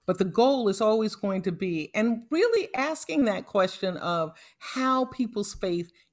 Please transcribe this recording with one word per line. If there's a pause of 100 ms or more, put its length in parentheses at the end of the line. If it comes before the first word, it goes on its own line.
but
the
goal
is
always
going
to
be,
and
really
asking
that
question
of (260)
how
people's
faith (240)